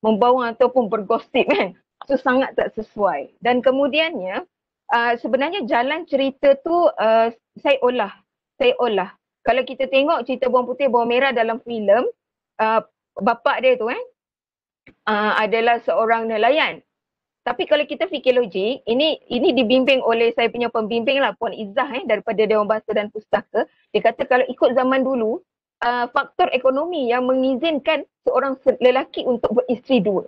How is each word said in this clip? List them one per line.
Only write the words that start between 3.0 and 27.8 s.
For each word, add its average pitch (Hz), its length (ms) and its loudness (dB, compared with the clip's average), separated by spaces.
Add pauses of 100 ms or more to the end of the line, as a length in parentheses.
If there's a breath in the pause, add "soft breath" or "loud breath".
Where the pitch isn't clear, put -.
Dan 247 240 0
kemudiannya, 269 800 -2 (480)
ah, 233 240 0
sebenarnya 277 480 -4
jalan 294 400 -2
cerita 269 560 2
tu, 339 240 2 (160)
ah, 226 320 2 (240)
saya 277 240 0
olah. 240 320 -2 (400)
Saya 247 240 0
olah. 202 320 -2 (320)
Kalau 240 240 0
kita 269 240 -6
tengok 294 340 2
cerita 254 220 -4
Bawang 247 240 0
Putih, 262 160 -2
Bawang 233 240 2
Merah 262 240 0
dalam 226 320 -2
filem, 220 400 2 (560)
ah, 220 240 0 (320)
bapa 233 400 0
dia 254 160 2
tu, 233 160 -4
eh, 440 120 -6 (1080)
ah, 208 300 0
adalah 226 420 2
seorang 226 480 0
nelayan. 226 480 2 (680)
Tapi 247 240 -4
kalau 294 160 2
kita 302 240 -6
fikir 254 320 0
logik, 208 480 -4
ini, 269 400 0
ini 247 240 0
dibimbing 262 480 2
oleh 233 320 0
saya 233 160 0
punya 233 240 -4
pembimbing 233 480 -2
lah, 214 160 0
Puan 214 160 -6
Izzah, 220 400 -6
eh, 262 160 -8
daripada 208 320 -2
Dewan 214 240 2
Bahasa 214 320 -2
dan - 160 -4
Pustaka. 214 560 -4 (240)
Dia 208 80 0
kata 226 240 0
kalau 254 240 2
ikut 254 240 2
zaman 262 320 2
dulu, 254 400 -2 (400)
ah, 240 240 -2
faktor 285 480 0
ekonomi 269 560 0
yang 247 160 0
mengizinkan 269 800 0 (160)